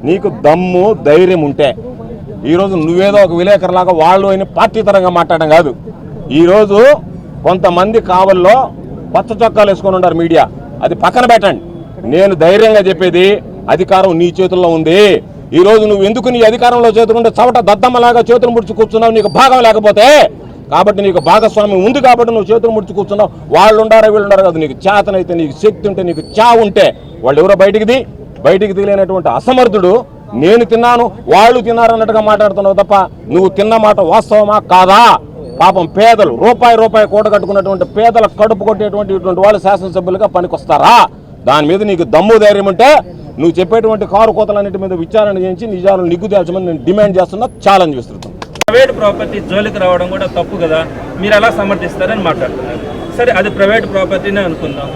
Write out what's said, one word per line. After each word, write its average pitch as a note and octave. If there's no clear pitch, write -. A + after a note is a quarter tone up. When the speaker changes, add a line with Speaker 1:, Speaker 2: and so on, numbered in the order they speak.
Speaker 1:
నీకు F#3+
దమ్ము F3+
ధైర్యం F3
ఉంటే C#3
ఈరోజు F#3+
నువ్వేదో G3
ఒక E3+
విలేకరులాగా F3+
వాళ్ళు G3
అయిన F#3+
పార్టీ G#3+
తరంగా F#3
మాట్లాడడం D#3+
కాదు. D#3
ఈరోజు G3+
కొంతమంది F#3+
కావల్లో F#3+
పచ్చ G3
చొక్కాలు G#3
వేసుకొని F#3+
ఉన్నారు E3
మీడియా, D#3+
అది D#3
పక్కన B3
పెట్టండి. F#3
నేను F#3
ధైర్యంగా G#3
చెప్పేది, F#3
అధికారం F#3
నీ E3+
చేతుల్లో F3+
ఉంది. E3
ఈ D#3+
రోజు G#3+
నువ్వు G3+
ఎందుకు A3
నీ A#3+
అధికారంలో A#3+
చేతులు A3
ఉంటే A#3
చవట A#3+
దద్దమ్మలాగా A#3+
చేతులు B3
ముడుచు A3+
కూర్చున్నావు? A3
నీకు G#3
భాగం B3+
లేకపోతే, A3
కాబట్టి G3
నీకు F3+
భాగస్వామ్యం G3+
ఉంది B3+
కాబట్టి A#3+
నువ్వు G#3
చేతులు A#3
ముడుచు G#3+
కూర్చున్నావు. G3+
వాళ్ళు G#3+
ఉండారా, A3
వీళ్ళు G#3
ఉండారా G3
కాదు, E3+
నీకు D3+
చేతనైతే, F#3+
నీకు D#3
శక్తి G#3
ఉంటే, F#3+
నీకు E3
చావు A#3
ఉంటే, G3
వాళ్ళు C#3+
ఎవరో G3+
బయటికి G3+
ది-, A#3+
బయటికి F#3+
తీయలేనటువంటి F#3+
అసమర్థుడు, G#3
"నేను G3
తిన్నాను, A#3+
వాళ్ళు A3+
తిన్నారు" A#3
అన్నట్టుగా A3
మాట్లాడుతున్నావు G3+
తప్ప, G3+
నువ్వు F#3
తిన్న G#3
మాట G#3+
వాస్తవమా G#3+
కాదా? G3+
పాపం F3
పేదలు, G3
రూపాయి A#3+
రూపాయి A3
కూడగట్టుకున్నటువంటి G3
పేదల A3
కడుపు G#3+
కొట్టేటువంటి G3+
ఇటువంటి F3+
వాళ్ళు G3+
శాసనసభ్యులుగా F#3
పనికొస్తారా? F3+
దాని D3
మీద F#3+
నీకు F#3+
దమ్ము F3+
ధైర్యం G3+
ఉంటే A3+
నువ్వు E3
చెప్పేటువంటి G#3+
కారు G#3+
కోతలన్నిటి G3+
మీద F#3
విచారణ F#3+
చేయించి F#3
నిజాలను F#3+
నిగ్గు F3
తేల్చమని F#3
నేను D#3+
డిమాండ్ F#3+
చేస్తున్నా, G3
ఛాలెంజ్ F#3
విసురుతున్నా. G#2
Speaker 2:
ప్రైవేట్ B3+
ప్రాపర్టీ G3+
జోలికి G#3
రావడం F3+
కూడా F#3+
తప్పు F3+
కదా, D#3+
మీరు G#3
ఎలా G#3+
సమర్థిస్తారని G3
మాట్లాడుతున్నారు. D3+
సరే, A#3+
అది G3
ప్రైవేట్ G3
ప్రాపర్టీనే G3
అనుకుందాం C#3+